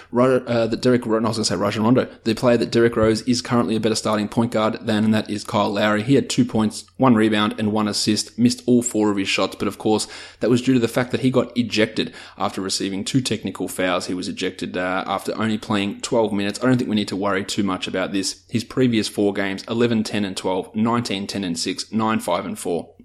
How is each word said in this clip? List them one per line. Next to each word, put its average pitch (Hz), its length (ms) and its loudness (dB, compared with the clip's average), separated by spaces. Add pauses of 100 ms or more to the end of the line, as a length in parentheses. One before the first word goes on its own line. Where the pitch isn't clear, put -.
(120)
Ro-, 123 340 4
uh, 117 220 2
that 113 120 -4
Derek 123 240 4
Ro-, 110 140 2
I 110 40 0
was 110 140 0
gonna 107 80 0
say 101 120 0
Rajon 101 260 0
Rondo, 117 260 4 (140)
the 127 120 0
player 120 220 4
that - 140 0
Derek 117 260 4
Rose 110 260 4
is 120 200 0
currently 113 320 0
a 110 60 0
better 110 160 0
starting 107 320 -2
point 113 240 0
guard 110 340 0
than, 107 180 2
and 110 80 4
that 110 160 0
is 101 140 -6
Kyle 104 280 0
Lowry. 104 340 2
He 135 100 4
had 123 160 4
two 127 140 2
points, 107 400 0 (140)
one 127 180 6
rebound, 107 420 2
and 107 140 0
one 107 160 0
assist, - 500 -2
missed 120 260 2
all 123 180 4
four 107 280 2
of 101 60 0
his 98 120 -2
shots, - 280 0
but 107 100 -2
of 98 100 -4
course, 107 300 0 (320)
that 110 100 0
was 123 140 4
due 131 100 2
to 127 60 4
the 113 100 2
fact 123 220 -2
that 120 100 -4
he 127 100 2
got 123 280 0
ejected 104 560 -2 (240)
after 98 240 -4
receiving 95 420 -4
two 135 160 0
technical 101 460 -4
fouls. 92 400 -2
He 95 80 -4
was 90 140 -6
ejected, 92 500 -6
uh, 92 280 -2
after - 300 -4
only 107 220 -2
playing 101 420 -2
twelve 110 320 0
minutes. 101 300 -2
I 123 40 2
don't 127 120 4
think - 100 -4
we 107 80 0
need 104 120 0
to 101 80 -6
worry 98 280 -2
too - 200 -2
much 92 240 -2
about 92 240 -4
this. 95 360 -4
His 113 160 -4
previous 117 440 0
four 101 260 0
games, 98 340 -4
eleven, 117 360 2
ten 104 200 -4
and 92 120 -6
twelve, 92 400 -4
nineteen, 113 500 -2
ten 101 160 -6
and 85 160 -4
six, - 340 -6
nine, 110 280 0
five 95 260 -2
and - 120 -8
four, - 360 -6 (100)